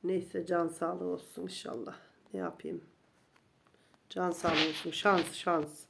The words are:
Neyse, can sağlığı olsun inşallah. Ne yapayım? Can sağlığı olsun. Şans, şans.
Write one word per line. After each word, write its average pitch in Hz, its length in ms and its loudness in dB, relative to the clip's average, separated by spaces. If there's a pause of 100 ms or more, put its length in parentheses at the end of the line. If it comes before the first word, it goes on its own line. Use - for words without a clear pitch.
Neyse, 180 420 0
can 170 220 4
sağlığı 180 360 -2
olsun 180 380 -4
inşallah. - 540 -8 (380)
Ne 190 60 -2
yapayım? - 400 -6 (1300)
Can 180 220 0
sağlığı 165 380 2
olsun. 156 220 -4
Şans, 180 420 4
şans. 160 580 0